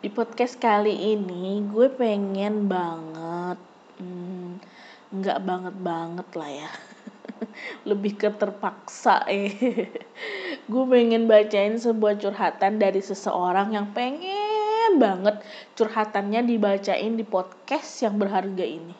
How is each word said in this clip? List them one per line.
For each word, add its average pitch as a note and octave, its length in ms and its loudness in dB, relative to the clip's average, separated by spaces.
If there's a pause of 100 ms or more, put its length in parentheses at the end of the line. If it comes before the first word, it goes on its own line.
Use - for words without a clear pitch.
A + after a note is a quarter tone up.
Di G3+ 80 -4
podcast A#3+ 480 -2
kali G#3+ 560 2
ini F#3+ 560 -4
gue A#3 220 6
pengen G#3 720 0
banget, E3+ 960 -4 (400)
hmm, F3+ 580 -10 (560)
nggak F#3+ 320 0
banget-banget F3+ 880 -6
lah D3+ 160 -8
ya. D3+ 200 -12 (600)
<laughs> - 580 -12
Lebih G3+ 300 0
ke G#3 160 2
terpaksa, - 960 0
eh. G3+ 560 0 (260)
<laughs> F#4 560 -10
Gue B3+ 200 2
pengen A#3 400 6
bacain G#3 480 6
sebuah G#3+ 420 2
curhatan G3 600 0
dari F#3+ 180 4
seseorang F#3+ 800 0
yang G#3 160 -4
pengen G#4 1040 0
banget G#3 420 2 (380)
curhatannya G#3+ 720 0
dibacain G3+ 680 2
di A3 80 -2
podcast - 800 -4
yang G#3 180 0
berharga F#3+ 460 0
ini. E3 340 -10